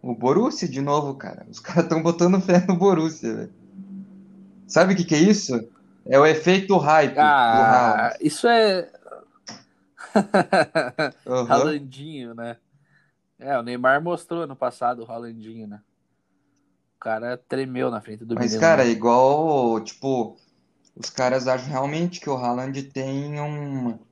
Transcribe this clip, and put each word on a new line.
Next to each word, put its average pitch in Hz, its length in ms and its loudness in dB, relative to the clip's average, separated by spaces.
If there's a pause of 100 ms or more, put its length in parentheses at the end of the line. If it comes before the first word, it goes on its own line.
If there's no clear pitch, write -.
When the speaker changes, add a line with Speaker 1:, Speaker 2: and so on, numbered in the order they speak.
Speaker 1:
O 123 140 -8
Borussia 160 540 0
de 131 120 -6
novo, 143 340 -2
cara. - 360 -16
Os - 80 -20
caras 160 300 -2
tão 160 140 0
botando 170 380 2
fé 180 280 4
no 185 80 2
Borussia, 160 580 0
velho. - 180 -10 (1160)
Sabe 185 260 4
o - 20 -2
que 165 80 -2
que 160 100 0
é 147 40 4
isso? 156 500 2 (380)
É 131 120 4
o 147 80 8
efeito 185 500 2
hype 147 380 4
do 143 60 0
Speaker 2:
Ah, 127 440 4
Speaker 1:
Haaland. 117 560 2
Speaker 2:
isso 160 280 -2
é 214 420 2 (1040)
<laughs> 165 1160 0 (120)
Speaker 1:
Aham. 127 220 -2
Speaker 2:
Haalandinho, 139 840 -4
né? 117 220 -12 (840)
É, 135 200 -4
o 117 40 -4
Neymar 123 400 0
mostrou 170 440 -6
no 139 100 -14
passado 123 480 -4
o 113 60 -18
Haalandinho, 113 560 -14
né? 104 140 -18 (1160)
O - 40 -20
cara 113 360 -6
tremeu 131 540 -6
na 110 100 -8
frente 110 240 -18
do 113 100 -6
Speaker 1:
Mas, 113 180 -2
Speaker 2:
menino, 110 80 -2
Speaker 1:
cara, 139 240 4
Speaker 2:
né? 117 60 2
Speaker 1:
igual, 123 880 2
tipo, 120 560 -6 (600)
os - 140 -12
caras 127 380 -2
acham 127 200 -2
realmente 151 520 -4
que 147 100 -8
o 135 60 -2
Haaland 127 480 -4
tem 139 560 -8
um 139 580 -6 (140)